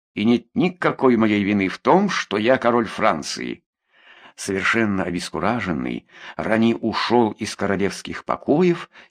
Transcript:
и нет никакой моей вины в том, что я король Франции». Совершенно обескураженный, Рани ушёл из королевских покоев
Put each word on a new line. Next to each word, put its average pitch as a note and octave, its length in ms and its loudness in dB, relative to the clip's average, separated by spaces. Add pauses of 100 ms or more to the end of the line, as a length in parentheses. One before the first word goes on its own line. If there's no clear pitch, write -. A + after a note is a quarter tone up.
(140)
и G#2 100 -2
нет A#2 300 2
никакой C#3+ 600 2
моей G#2+ 260 2
вины G2 240 0
в F2+ 120 -6
том, F#3 300 4
что - 300 -4
я B2 200 2
король A#2 280 2
Франции». D2 760 -4 (720)
Совершенно G2 680 0
обескураженный, F2 1040 -4 (300)
Рани A2 440 2
ушёл A2 520 2
из - 240 -8
королевских G2 680 -4
покоев E3+ 640 0 (220)